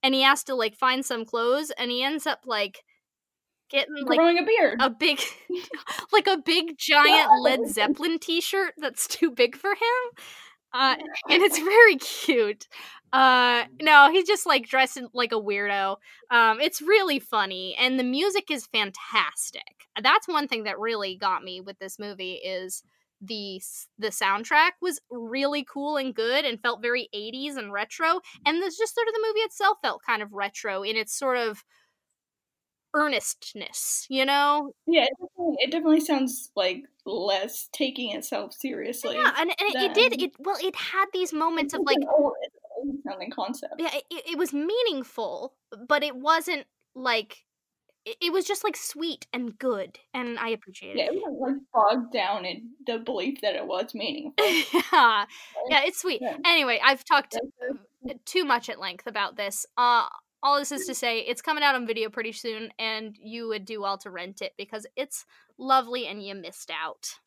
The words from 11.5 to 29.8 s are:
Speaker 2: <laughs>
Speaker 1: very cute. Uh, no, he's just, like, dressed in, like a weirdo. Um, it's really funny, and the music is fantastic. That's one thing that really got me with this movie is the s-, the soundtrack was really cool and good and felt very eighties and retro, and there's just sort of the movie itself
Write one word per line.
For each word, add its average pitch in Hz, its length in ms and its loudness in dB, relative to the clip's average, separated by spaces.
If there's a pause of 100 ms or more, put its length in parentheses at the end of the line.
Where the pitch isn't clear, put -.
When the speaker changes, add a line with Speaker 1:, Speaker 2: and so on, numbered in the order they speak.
Speaker 2:
<laughs> - 0 -
Speaker 1:
very 403 360 10
cute. 226 720 -2 (460)
Uh, 247 500 6 (180)
no, 302 300 12
he's 359 160 4
just, - 180 2
like, 277 220 2
dressed 262 300 0
in, 254 160 -10
like 240 180 -2
a 233 100 -2
weirdo. 202 540 -2 (340)
Um, 226 300 6
it's 311 220 0
really 359 380 4
funny, 190 600 -4
and 254 180 2
the 254 60 0
music 359 480 0
is 269 160 -6
fantastic. - 1200 -4 (160)
That's 311 240 4
one 302 220 -2
thing 226 160 -4
that 202 140 -4
really 208 360 -4
got 190 300 -2
me 185 160 -12
with 190 180 -16
this 190 180 -12
movie 190 360 -10
is 185 500 -8 (380)
the 202 360 -10
s-, - 400 -16
the 214 140 -6
soundtrack 226 600 2 (100)
was 349 200 -4 (100)
really 262 540 -4
cool 285 320 -6
and 262 180 -4
good 247 300 0
and 233 160 -4
felt 240 200 -4
very 240 300 -2
eighties 254 460 -10
and 208 160 -10
retro, 320 480 -2 (240)
and 320 160 0
there's 349 160 -6
just 440 180 -2
sort 453 140 0
of 440 40 -4
the 440 140 -2
movie 427 140 0
itself 415 420 0